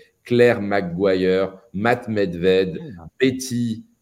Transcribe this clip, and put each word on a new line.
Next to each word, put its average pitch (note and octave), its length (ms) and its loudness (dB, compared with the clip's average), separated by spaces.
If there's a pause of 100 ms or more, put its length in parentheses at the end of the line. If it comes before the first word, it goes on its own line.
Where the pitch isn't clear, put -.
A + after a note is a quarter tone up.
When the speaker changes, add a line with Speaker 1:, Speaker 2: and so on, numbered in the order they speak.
(240)
Speaker 1:
Claire A#2+ 380 4
McGuire, F#2+ 960 0 (140)
Matt A2+ 360 -2
Medved, F#2 720 0
Speaker 2:
Mmh. F#2+ 260 -16 (140)
Speaker 1:
Betty, A#2+ 640 -2 (180)